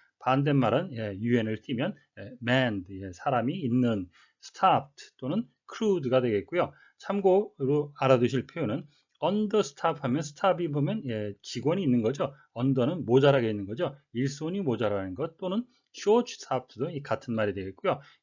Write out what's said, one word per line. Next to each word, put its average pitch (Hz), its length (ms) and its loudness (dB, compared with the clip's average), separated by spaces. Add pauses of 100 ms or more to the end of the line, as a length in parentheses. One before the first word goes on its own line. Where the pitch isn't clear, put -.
(200)
반대말은, 139 720 2
예, 107 260 -6
유엔을 113 420 0
띄면, 143 320 -4 (240)
예, 101 140 -14 (100)
manned, 113 500 0
예, 95 200 -10
사람이 127 420 -2
있는, 120 540 0 (340)
stopped - 760 0
또는 180 320 -4 (240)
crewed가 147 480 2
되겠고요. 120 520 0 (260)
참고로 180 1000 0
알아두실 127 520 4
표현은 139 360 -6 (380)
understaff 202 800 0
하면 135 160 0
staff이 165 540 0
보면, 165 340 -2
예, 107 360 -4
직원이 165 420 -2
있는 123 180 2
거죠. 139 320 -2 (220)
under는 135 480 0
모자라게 131 440 6
있는 104 160 -4
거죠. 143 320 -6 (160)
일손이 156 480 -4
모자라는 104 540 -2
것 - 240 -8
또는 190 260 -4 (300)
short-staffed도 180 960 -2
이 143 120 -8
같은 113 320 -4
말이 104 200 0
되겠고요. 95 460 -4 (220)